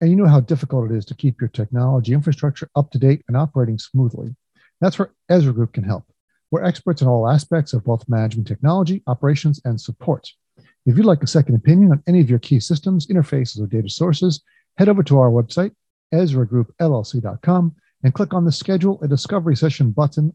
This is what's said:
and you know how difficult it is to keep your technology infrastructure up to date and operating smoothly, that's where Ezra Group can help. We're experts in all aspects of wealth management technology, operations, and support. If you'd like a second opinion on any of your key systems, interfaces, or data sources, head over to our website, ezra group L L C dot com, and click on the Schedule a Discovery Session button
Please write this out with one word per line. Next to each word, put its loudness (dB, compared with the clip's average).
and 2
you 4
know 4
how 6
difficult -4
it -2
is -6
to -14
keep -2
your -4
technology -2
infrastructure -2
up 0
to -6
date 2
and -2
operating -2
smoothly, -4
that's 0
where -6
Ezra 4
Group -2
can -6
help. -6
We're -4
experts -2
in 2
all 2
aspects 0
of -4
wealth -2
management -2
technology, -2
operations, -2
and -4
support. -8
If 4
you'd 4
like 4
a -2
second 2
opinion 4
on 2
any 4
of 2
your 2
key 0
systems, -4
interfaces, -2
or -6
data -4
sources, -2
head 4
over 2
to 4
our 6
website, -2
ezra 0
group -2
L 0
L -4
C -6
dot -8
com, 0
and 2
click -4
on 0
the 0
Schedule -2
a -4
Discovery -2
Session 0
button -2